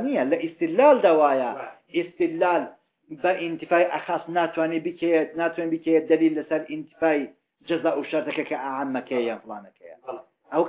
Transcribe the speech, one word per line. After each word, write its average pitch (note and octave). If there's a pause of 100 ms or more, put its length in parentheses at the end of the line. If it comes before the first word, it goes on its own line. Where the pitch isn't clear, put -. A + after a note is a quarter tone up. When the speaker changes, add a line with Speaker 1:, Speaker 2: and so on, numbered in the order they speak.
Speaker 1:
نییە، B3+
لە -
ئیستدلال F#3
دەوایە. C#3+
Speaker 2:
وایە. B2+ (280)
Speaker 1:
ئیستدلال E3+ (580)
بە F3+ (100)
ئینتیفای E3+
ئەخاس D#3+ (120)
ناتوانێ E3
بکێت، E3+ (100)
ناتوانێ E3+
بکێت D#3+
دەلیل D#3+
لەسەر D3+ (100)
ئینتیفای D#3 (460)
جەزا E3
و C#3+
شەرتەکە D3+
کە D3
ئاعامەکەیە C3+
یان G#2+
فلانەکەیە. G2
Speaker 2:
بەڵێ. B2 (320)
Speaker 1:
ئەو D#3+